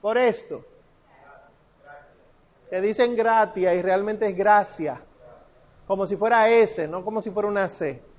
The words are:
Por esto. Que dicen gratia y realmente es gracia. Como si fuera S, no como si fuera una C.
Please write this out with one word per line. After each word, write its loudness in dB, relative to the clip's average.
Por 0
esto. -2
Que -4
dicen 0
gratia 2
y 0
realmente -2
es -2
gracia. 0
Como -2
si -4
fuera 2
S, 2
no -10
como -6
si -10
fuera -4
una -2
C. -8